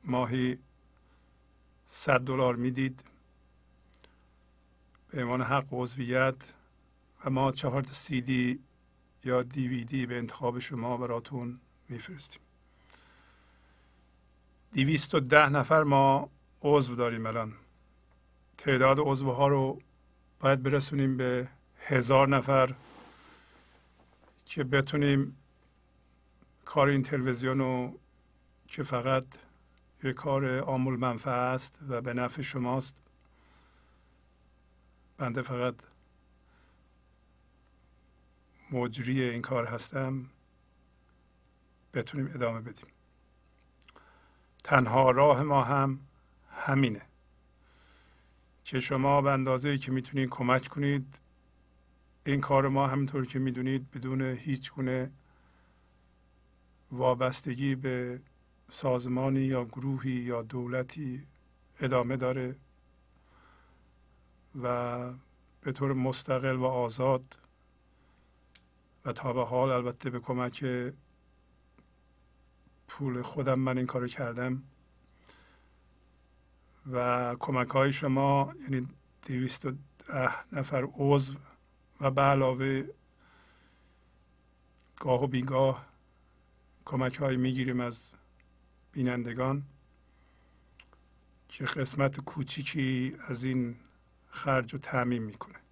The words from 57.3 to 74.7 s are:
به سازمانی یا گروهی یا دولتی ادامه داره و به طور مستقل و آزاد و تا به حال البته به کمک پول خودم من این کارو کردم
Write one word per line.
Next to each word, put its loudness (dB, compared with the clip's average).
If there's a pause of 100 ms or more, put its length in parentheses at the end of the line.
به -4 (500)
سازمانی 0
یا 0
گروهی -4
یا -4
دولتی -6 (520)
ادامه 2
داره -2 (2000)
و -4 (480)
به -6
طور -2
مستقل -2
و -2
آزاد 0 (1700)
و -4
تا -6
به 0
حال 2
البته -2
به -8
کمک -6 (2250)
پول -4
خودم 0
من 0
این -2
کارو -2
کردم -6 (2250)